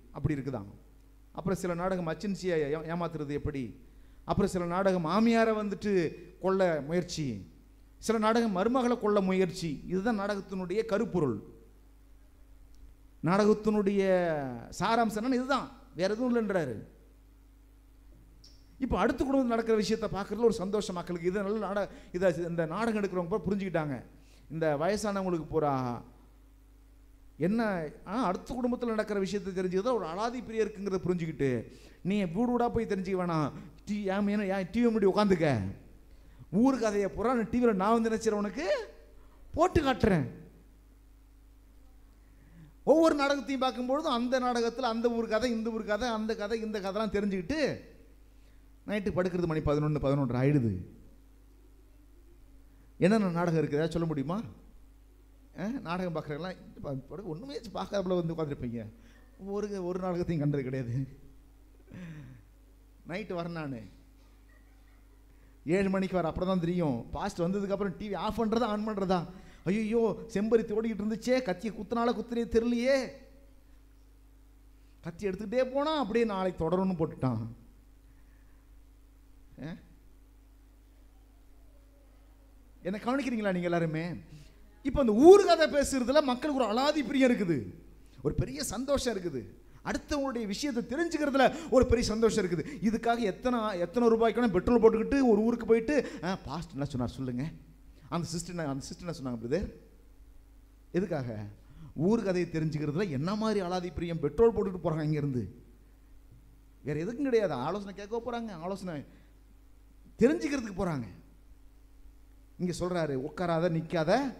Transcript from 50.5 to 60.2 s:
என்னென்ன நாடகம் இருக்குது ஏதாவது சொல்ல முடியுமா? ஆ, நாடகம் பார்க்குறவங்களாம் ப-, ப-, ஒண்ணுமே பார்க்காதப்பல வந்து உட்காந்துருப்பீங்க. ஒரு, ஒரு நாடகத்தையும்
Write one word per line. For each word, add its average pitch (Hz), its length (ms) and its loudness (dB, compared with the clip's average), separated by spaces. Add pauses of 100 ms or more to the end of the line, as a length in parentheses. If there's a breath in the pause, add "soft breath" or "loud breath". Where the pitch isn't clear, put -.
என்னென்ன 196 320 4
நாடகம் 165 320 2
இருக்குது 175 100 -2
ஏதாவது 156 180 0
சொல்ல 170 160 -2
முடியுமா? 160 360 -2 (1160)
ஆ, 170 80 -6
நாடகம் 185 500 -4
பார்க்குறவங்களாம் 156 400 -8 (260)
ப-, 143 120 -6 (140)
ப-, 156 160 -12
ஒண்ணுமே 226 360 -10
பார்க்காதப்பல 185 640 -2
வந்து 165 100 -4
உட்காந்துருப்பீங்க. 135 520 -6 (520 soft breath)
ஒரு, 202 460 -6
ஒரு 180 160 -4
நாடகத்தையும் 175 380 -2